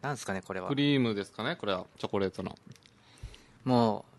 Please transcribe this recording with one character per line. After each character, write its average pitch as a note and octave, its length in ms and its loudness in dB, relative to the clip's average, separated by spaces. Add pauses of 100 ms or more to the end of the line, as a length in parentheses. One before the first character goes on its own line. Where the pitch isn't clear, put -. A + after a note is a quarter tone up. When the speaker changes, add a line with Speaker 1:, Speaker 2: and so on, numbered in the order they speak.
Speaker 1:
な C#3 120 -4
ん - 20 -2
で A2+ 60 -10
す - 40 -10
か G2+ 80 -4
ね、 F#2+ 100 -4
こ - 100 -10
れ F#2+ 80 -4
は。 F2+ 80 -6
Speaker 2:
ク C#3 80 -2
リ C#3+ 200 4
ー C3+ 40 4
ム A#2 160 2
で G2+ 80 -2
す - 80 -16
か G#2+ 100 -10
ね、 B2+ 140 -4
こ - 100 -6
れ G2+ 60 2
は。 F#2 140 -2 (120)
チ - 80 -8
ョ - 20 -4
コ G2+ 120 0
レ F#2+ 80 2
ー - 20 0
ト F#2 140 -10
の。 - 120 -8 (1080)
Speaker 1:
も A#2 400 4 (140)